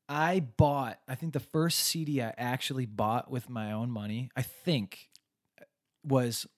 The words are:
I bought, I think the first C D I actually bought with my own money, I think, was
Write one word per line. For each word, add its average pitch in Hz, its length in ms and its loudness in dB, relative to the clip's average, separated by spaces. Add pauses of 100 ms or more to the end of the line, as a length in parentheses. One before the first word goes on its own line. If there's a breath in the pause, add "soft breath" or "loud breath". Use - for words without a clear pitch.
I 160 320 4
bought, 139 640 2
I 127 80 -4
think 160 180 -6
the 143 80 0
first 165 380 2
C - 260 0
D 147 160 0
I 113 160 -4
actually 127 500 -2
bought 110 440 0
with 123 180 -6
my 110 220 -6
own 113 220 -2
money, 110 420 -4
I 127 80 -2
think, - 680 -4 (920)
was 123 420 0 (140)